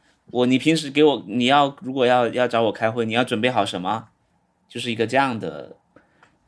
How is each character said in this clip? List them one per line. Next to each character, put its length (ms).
我， 160
你 100
平 180
时 140
给 140
我， 240
你 180
要， 360
如 120
果 140
要， 220
要 180
找 160
我 80
开 180
会， 160
你 80
要 100
准 160
备 120
好 120
什 160
么， 280
就 120
是 120
一 40
个 100
这 100
样 240
的， 360